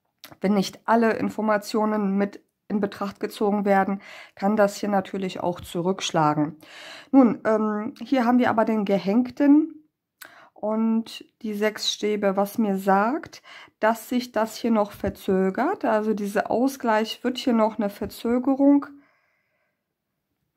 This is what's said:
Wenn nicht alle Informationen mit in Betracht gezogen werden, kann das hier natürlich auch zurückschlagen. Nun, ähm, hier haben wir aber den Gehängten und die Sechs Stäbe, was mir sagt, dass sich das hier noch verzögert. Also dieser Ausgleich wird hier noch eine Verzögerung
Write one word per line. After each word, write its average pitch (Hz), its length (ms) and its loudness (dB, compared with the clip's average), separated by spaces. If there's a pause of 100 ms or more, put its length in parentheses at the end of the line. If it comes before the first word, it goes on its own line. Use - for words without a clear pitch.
(420)
Wenn 196 140 2
nicht - 300 -2
alle 226 280 2
Informationen 208 1040 -2
mit 202 260 -2 (260)
in 208 100 -2
Betracht 202 400 -6
gezogen 208 460 -2
werden, 196 360 2 (340)
kann 208 200 0
das 202 220 2
hier 208 100 -6
natürlich 196 540 -4
auch 175 180 -4
zurückschlagen. 165 960 -2 (540)
Nun, 254 340 6
ähm, 214 540 -2
hier 240 260 -2
haben 247 140 4
wir 240 100 2
aber 220 140 2
den 220 220 0
Gehängten 247 1000 2 (680)
und 226 720 -2 (160)
die 214 120 -8
Sechs 214 380 -2
Stäbe, 208 460 -2
was 202 200 -2
mir 202 200 0
sagt, 202 640 0 (380)
dass 220 260 0
sich 247 240 -2
das 214 240 -4
hier 233 160 -2
noch 208 220 2
verzögert. 202 920 -2
Also 220 300 0
dieser 202 360 -2
Ausgleich 226 760 0
wird 247 140 -4
hier 247 160 0
noch 220 240 2
eine 226 120 -2
Verzögerung 269 960 0 (1700)